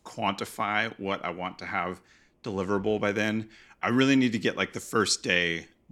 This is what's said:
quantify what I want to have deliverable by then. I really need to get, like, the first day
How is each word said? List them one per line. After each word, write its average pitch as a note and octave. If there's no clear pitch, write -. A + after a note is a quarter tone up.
quantify G#2+
what G2
I F2
want F2+
to F2+
have F2+
deliverable G2+
by G#2
then. G#2+
I G2
really C3+
need B2+
to A2+
get, G2
like, F#2+
the A2+
first -
day F2